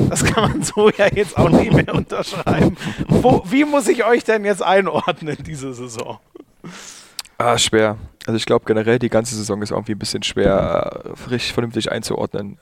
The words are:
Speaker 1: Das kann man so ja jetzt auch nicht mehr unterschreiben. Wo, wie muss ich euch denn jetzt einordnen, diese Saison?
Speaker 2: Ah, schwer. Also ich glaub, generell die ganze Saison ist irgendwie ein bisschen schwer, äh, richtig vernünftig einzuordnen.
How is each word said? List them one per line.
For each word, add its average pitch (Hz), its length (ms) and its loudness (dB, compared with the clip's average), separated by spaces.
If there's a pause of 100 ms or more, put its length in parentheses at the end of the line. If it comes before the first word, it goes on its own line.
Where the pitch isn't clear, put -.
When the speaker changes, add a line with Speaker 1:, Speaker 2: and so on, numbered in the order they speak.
Speaker 1:
Das 170 140 -2
kann 190 300 2
man 202 100 -2
so 208 280 2
ja 202 220 2
jetzt 202 240 -2
auch - 140 4
nicht - 220 4
mehr 156 200 4
unterschreiben. 170 840 -2 (320)
Wo, - 380 4
wie 262 180 2
muss 285 240 2
ich 240 160 2
euch 240 180 4
denn 220 220 0
jetzt 202 180 0
einordnen, 165 840 0
diese 139 280 -10
Saison? 120 480 -10 (1200)
Speaker 2:
Ah, 117 200 2
schwer. 110 380 2 (300)
Also 113 120 0
ich - 80 -6
glaub, 120 180 2
generell 110 340 2
die 120 120 0
ganze 120 260 0
Saison 104 260 -4
ist 104 80 -6
irgendwie 107 220 -4
ein 98 60 -6
bisschen 104 240 -6
schwer, - 800 0
äh, - 240 -14
richtig 120 240 -4
vernünftig 117 400 -2
einzuordnen. 104 680 -6